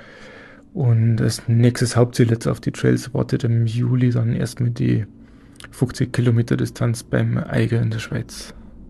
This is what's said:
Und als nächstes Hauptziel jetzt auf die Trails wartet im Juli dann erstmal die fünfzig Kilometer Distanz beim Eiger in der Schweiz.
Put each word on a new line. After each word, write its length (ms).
Und 480
als 260
nächstes 480
Hauptziel 340
jetzt 180
auf 120
die 120
Trails 440
wartet 280
im 220
Juli 460
dann 240
erstmal 340
die 380
fünfzig 420
Kilometer 440
Distanz 460
beim 340
Eiger 440
in 100
der 80
Schweiz. 540